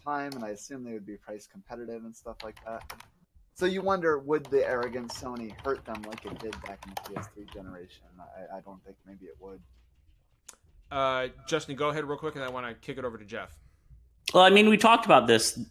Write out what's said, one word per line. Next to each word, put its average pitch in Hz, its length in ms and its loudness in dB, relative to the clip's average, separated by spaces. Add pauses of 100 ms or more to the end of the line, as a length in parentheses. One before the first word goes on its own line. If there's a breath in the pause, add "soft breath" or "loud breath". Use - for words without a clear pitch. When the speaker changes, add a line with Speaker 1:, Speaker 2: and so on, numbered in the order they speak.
Speaker 1:
time, 143 280 -6
and 127 100 -12
I 107 60 -8
assume 123 340 -12
they 120 100 -12
would 104 140 -10
be 104 100 -14
price 107 300 -16
competitive 117 580 -14
and 113 120 -18
stuff 113 260 -16
like 110 220 -16
that. 113 180 -12 (720)
So 185 120 -2
you 190 140 -2
wonder, 175 380 0
would 143 280 -2
the 135 200 2
arrogant 120 460 -4
Sony 120 400 -10 (120)
hurt 135 200 -4
them 110 240 -10
like 110 160 -14
it 92 160 -12
did 110 220 -10
back 98 220 -14
in 95 120 -16
the - 140 -14
P 98 60 -10
S 101 160 -10
three 104 220 -20
generation? 92 520 -18 (120)
I, 90 380 -16
I 95 60 -14
don't 92 220 -20
think 98 120 -20 (100)
maybe 95 200 -20
it 82 120 -20
would. 95 220 -18 (1300)
Speaker 2:
Uh, 131 380 -2 (180)
Justin, - 300 -4
go 147 140 0
ahead 151 140 -4
real 143 140 -8
quick, 151 160 -8
and 139 80 -10
I 127 60 -6
wanna 123 260 -8
kick 127 240 -12
it 127 60 -6
over 113 140 -8
to 107 60 -20
Jeff. 101 320 -12 (800)
Speaker 3:
Well, 185 80 10
I 185 80 10
mean, 208 180 10
we 214 100 8
talked 226 260 6
about 127 240 8
this, 113 320 4 (100)